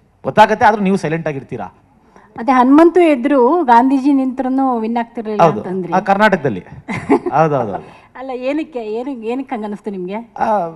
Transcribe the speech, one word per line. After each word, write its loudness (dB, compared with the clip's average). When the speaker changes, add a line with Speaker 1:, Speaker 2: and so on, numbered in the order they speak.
Speaker 1:
ಗೊತ್ತಾಗತ್ತೆ, 2
ಆದ್ರೂ 2
ನೀವು 2
ಸೈಲೆಂಟ್ -4
ಆಗಿರ್ತೀರಾ. -10
Speaker 2:
ಅದೇ -2
ಹನುಮಂತು 6
ಎದ್ರು 2
ಗಾಂಧೀಜಿ 4
ನಿಂತ್ರುನು 0
ವಿನ್ -4
ಆಗ್ತಿರ್ಲಿಲ್ಲ -4
Speaker 1:
ಹೌದು. 2
Speaker 2:
ಅಂತಂದ್ರಿ. -6
Speaker 1:
ಆ, 2
ಕರ್ನಾಟಕದಲ್ಲಿ. 0
Speaker 2:
<laughs> -4
Speaker 1:
ಹೌದು, 2
ಹೌದು, -2
ಹೌದು. -14
Speaker 2:
ಅಲ್ಲ, -12
ಏನಕ್ಕೆ, -6
ಏನು, -8
ಏನಕ್ಕೆ -8
ಹಂಗ -8
ಅನಿಸ್ತು -10
ನಿಮ್ಗೆ? -8
Speaker 1:
ಆ, -6